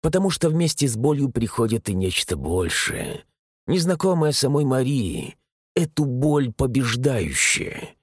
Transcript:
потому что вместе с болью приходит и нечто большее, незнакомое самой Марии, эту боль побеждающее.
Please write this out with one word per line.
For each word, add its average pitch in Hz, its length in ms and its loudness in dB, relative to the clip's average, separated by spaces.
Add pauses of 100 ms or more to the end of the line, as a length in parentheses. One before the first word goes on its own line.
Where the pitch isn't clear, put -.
потому 185 280 2
что 165 200 0
вместе 156 380 2
с 113 80 -2
болью 139 340 2
приходит 113 600 -2
и 101 40 -2
нечто 92 440 -2
большее, - 880 -2 (420)
незнакомое 170 640 2
самой 143 320 2
Марии, 131 760 -2 (380)
эту 156 300 0
боль 135 480 0
побеждающее. 123 1500 -2